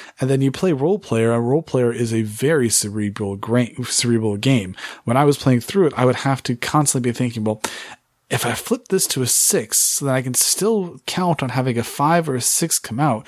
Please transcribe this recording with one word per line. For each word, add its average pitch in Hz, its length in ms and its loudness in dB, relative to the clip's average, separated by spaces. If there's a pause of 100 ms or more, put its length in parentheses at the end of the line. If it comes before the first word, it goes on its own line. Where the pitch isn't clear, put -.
(200)
And 131 100 0
then 135 100 2
you 135 120 2
play 185 200 0
role 160 280 0
player. 113 320 2
A 117 80 2
role 131 220 0
player 123 300 0
is 117 220 -2
a 113 80 2
very 123 460 0
cerebral 104 640 -2
gra-, 113 400 0 (120)
cerebral 110 500 0
game. 104 400 0 (260)
When 117 140 0
I 143 80 4
was 143 140 4
playing 123 240 2
through 190 260 2
it, - 80 -4
I 127 80 2
would 127 120 4
have 135 280 -2
to 127 100 -2
constantly 135 560 0
be 117 60 -4
thinking, 117 260 -4
"Well, 107 180 -2 (680)
if 131 160 -4
I 117 100 -2
flip - 340 -6
this 190 180 0
to 131 160 -2
a 123 60 0
six, - 720 0
then 143 120 -2
I 131 80 2
can 127 140 -4
still 202 720 0
count 175 380 -2
on 123 60 -4
having 127 280 0
a 113 60 -2
five 160 440 0
or 135 60 -2
a 123 60 -2
six - 360 -2
come - 220 -6
out, 131 300 0